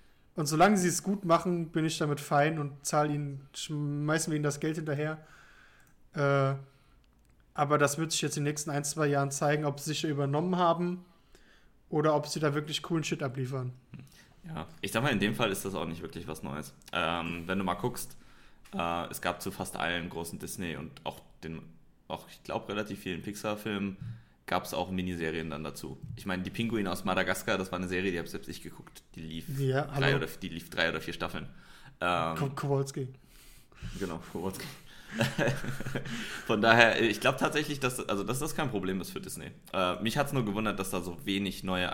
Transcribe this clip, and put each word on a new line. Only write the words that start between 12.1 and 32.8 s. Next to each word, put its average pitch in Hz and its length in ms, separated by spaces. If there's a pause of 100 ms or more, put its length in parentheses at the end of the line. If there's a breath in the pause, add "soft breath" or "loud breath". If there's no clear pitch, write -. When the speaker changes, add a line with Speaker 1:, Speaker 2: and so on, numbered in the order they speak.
Speaker 1:
ob 147 120
sie - 140
da 147 140
wirklich 151 280
coolen 165 220
Shit - 180
abliefern. 127 500 (760 soft breath)
Speaker 2:
Ja, 82 200 (160)
ich 95 100
sag - 100
mal, 147 80
in 104 100
dem 104 140
Fall 110 160
ist 95 140
das 98 100
auch 82 120
nicht 82 160
wirklich 82 260
was 80 140
Neues. 73 320 (180)
Ähm, 85 540
wenn 95 120
du 101 60
mal 90 100
guckst, - 420 (600 soft breath)
äh, 85 340
es - 120
gab 87 180
zu 98 100
fast - 260
allen 85 340
großen 82 280
Disney 87 380
und 73 280
auch - 160 (220)
den, 80 200 (460)
auch, 82 200
ich - 160
glaub, - 240
relativ 104 320
vielen 90 220
Pixar-Filmen 104 760 (500 loud breath)
gab's - 280
auch 90 180
Miniserien 82 580
dann 76 140
dazu. 71 340 (160)
Ich - 120
meine, 92 180
die 95 60
Pinguine 110 420
aus 92 120
Madagaskar, 92 540
das 95 140
war 90 80
eine 92 80
Serie, 92 240
die 85 60
hab 80 100
selbst - 200
ich - 140
geguckt. - 400 (140)
Die - 40
lief 80 260 (120)
Speaker 1:
Ja, 135 280
Speaker 2:
drei 147 80 (180)
Speaker 1:
hallo. - 60
Speaker 2:
oder, - 80
die - 240
lief 82 200
drei 82 200
oder 82 100
vier 85 140
Staffeln. 82 340 (520 loud breath)
Ähm, 85 360
Speaker 1:
Ko-, 135 180
Kowalski. 139 540 (920 soft breath)